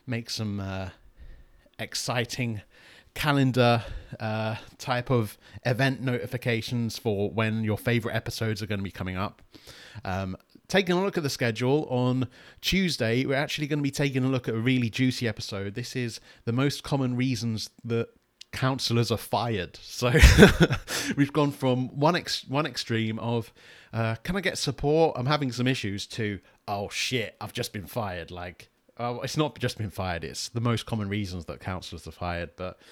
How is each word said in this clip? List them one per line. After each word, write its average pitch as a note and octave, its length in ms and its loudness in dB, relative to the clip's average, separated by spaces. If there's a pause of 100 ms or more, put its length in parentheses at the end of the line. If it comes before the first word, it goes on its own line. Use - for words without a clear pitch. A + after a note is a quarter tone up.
make A#2 240 -4
some, G2+ 300 -4
uh, F#2+ 300 -4 (880)
exciting A#2 840 -4 (520)
calendar, B2+ 720 4 (360)
uh, A2 360 -2 (240)
type B2 320 -2
of A2+ 260 2 (280)
event A#2+ 360 2
notifications A#2+ 960 -2
for G2+ 320 0
when A2 340 0
your G#2+ 140 0
favorite A#2 380 0
episodes A2 480 -2
are G2+ 40 -8
gonna G2 140 -2
be G2 100 -4
coming F#2 240 -6
up. - 280 -6 (600)
Um, F#2+ 320 -4 (320)
taking F3+ 280 2
a F#3 80 2
look G3 140 -2
at E3 60 -2
the C3+ 60 0
schedule, B2 600 0
on B2+ 380 2 (340)
Tuesday, C3+ 640 2
we're C#3 100 0
actually D3+ 320 -2
gonna D3 140 0
be C#3 80 0
taking C3+ 340 0
a C3 40 2
look C3 200 0
at A#2 60 -2
a A2+ 60 0
really B2 300 4
juicy B2+ 380 0
episode. G2+ 480 -6
This A#2 200 -8
is B2 240 -6 (260)
the A#2 60 -2
most C3+ 320 2
common C3 320 0
reasons A#2 540 -2 (160)
that A#2 240 0 (420)
counselors A#2+ 600 0
are G#2+ 60 0
fired. G#2+ 640 -2
So - 300 -2 (540)
<laughs> - 500 -2
we've C#3 180 2
gone C#3+ 180 2
from B2+ 360 0 (100)
one D#3 180 4
ex-, - 320 -4
one C#3+ 180 0
extreme A2+ 540 -2
of, A#2 340 -2 (400)
uh, A2+ 300 0
"Can F3+ 120 -4
I G3+ 60 -2
get F#3 160 -2
support? D3+ 600 2
I'm B2+ 80 -2
having D3 260 2
some B2 160 0
issues," G2+ 400 -2
to, G#2 320 -4 (280)
"Oh G2+ 220 -4
shit, - 500 -4
I've G#2+ 140 -10
just - 200 -6
been F#2 140 -8
fired." F2+ 420 -6
Like, F2+ 400 -14 (280)
oh, A#2+ 240 -4
it's - 160 -4
not D3+ 200 0
just B2 200 -4
been G#2+ 120 -4
fired, F2 340 -4
it's - 260 -8
the A#2 120 -6
most A#2 240 0
common G#2+ 220 -4
reasons F#2+ 380 -4
that - 160 -12
counselors F2 460 -10
are D#2 40 -14
fired. F2 460 -6
But F#2 200 -10 (140)